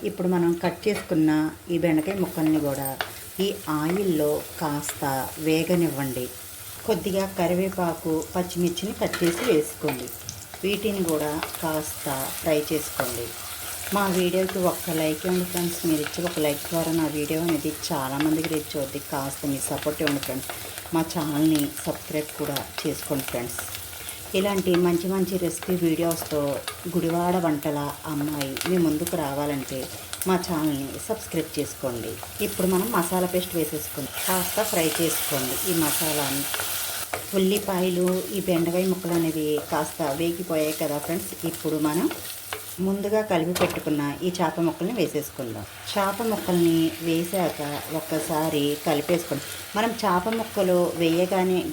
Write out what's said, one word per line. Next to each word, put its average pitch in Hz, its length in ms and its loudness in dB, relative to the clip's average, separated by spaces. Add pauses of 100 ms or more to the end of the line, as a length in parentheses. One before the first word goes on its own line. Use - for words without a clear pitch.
(100)
ఇప్పుడు 185 260 0
మనం 170 160 4 (120)
కట్ 180 240 -2
చేసుకున్న 160 420 2 (440)
ఈ 165 100 2
బెండకాయ 165 400 2
ముక్కల్ని 156 440 2
కూడా 135 220 -2 (540)
ఈ - 20 4 (340)
ఆయిల్లో 160 520 2 (280)
కాస్త 147 440 -2 (420)
వేగనివ్వండి. 156 800 2 (600)
కొద్దిగా 196 380 2 (160)
కరివేపాకు, 175 720 2 (220)
పచ్చిమిర్చిని 175 680 0
కట్ - 200 0
చేసి 170 200 2 (100)
వేసుకోండి. 143 560 0 (540)
వీటిని 196 460 0
కూడా 151 220 2 (320)
కాస్త 156 420 -2 (360)
ఫ్రై 156 160 4 (120)
చేసుకోండి. 123 560 -2 (720)
మా 202 100 4 (140)
వీడియోకి 185 400 2 (120)
ఒక్క 160 300 -2
లైక్ 156 260 2
ఇవ్వండి 180 240 2
ఫ్రెండ్స్. 175 380 0
మీరు 151 180 4
ఇచ్చే - 220 -4
ఒక 160 180 -2
లైక్ 143 240 0
ద్వారా 165 300 2
నా 156 60 4 (100)
వీడియో 151 300 0
అనేది 156 240 2 (180)
చాలామందికి 151 640 0
రీచ్ 151 260 -2
అవుద్ది. 135 220 -4 (100)
కాస్త 139 300 -4 (100)
మీ 135 160 0
సపోర్ట్ 147 360 -2
ఇవ్వండి 143 240 2
ఫ్రెండ్స్. 131 220 -4 (460)
మా 160 80 4 (120)
ఛానల్ని 156 460 4 (240)
సబ్స్క్రైబ్ 151 540 -4
కూడా 143 180 -2 (260)
చేసుకోండి 139 480 -2
ఫ్రెండ్స్. 120 280 -4 (800)
ఇలాంటి 190 340 2 (140)
మంచి 175 280 2
మంచి 190 200 2 (100)
రెసిపీ 170 300 -2 (100)
వీడియోస్తో 165 560 0 (540)
గుడివాడ 175 500 2
వంటల 147 340 0 (340)
అమ్మాయి 143 420 -2 (140)
మీ 180 180 4
ముందుకు 156 280 0 (100)
రావాలంటే 139 560 -2 (480)
మా 185 80 4 (100)
ఛానల్ని 151 420 0 (200)
సబ్స్క్రైబ్ 180 500 -4
చేసుకోండి. 120 540 -4 (340)
ఇప్పుడు 185 280 0
మనం 196 220 2
మసాలా 180 380 2
పేస్ట్ 180 260 0
వేసేసుకుందాం. 147 540 -4 (140)
కాస్త 185 440 0
ఫ్రై 165 160 4 (140)
చేసుకోండి 135 540 0 (160)
ఈ - 20 2 (100)
మసాలాని. 143 580 0 (920)
ఉల్లిపాయలు, 185 720 2 (280)
ఈ - 20 0 (100)
బెండకాయ 175 420 2
ముక్కలు 180 260 0
అనేవి 160 300 2 (240)
కాస్త 160 320 -2 (160)
వేగిపోయాయి 165 640 0
కదా 147 240 0
ఫ్రెండ్స్. 170 260 -2 (200)
ఇప్పుడు 156 260 -2 (100)
మనం 170 200 2 (800)
ముందుగా 202 340 2 (100)
కలిపి 170 300 2
పెట్టుకున్న 151 420 2 (240)
ఈ - 20 4 (100)
చేప 160 160 2 (120)
ముక్కల్ని 175 320 0
వేసేసుకుందాం. 135 680 -2 (280)
చేప 196 260 0 (140)
ముక్కల్ని 170 460 6 (280)
వేసాక 175 540 2 (400)
ఒక్కసారి 156 600 0 (240)
కలిపేసుకోండి. 147 580 2 (320)
మనం 220 140 2 (120)
చేప 190 360 4
ముక్కలు 185 400 2 (240)
వేయగానే 180 560 4 (140)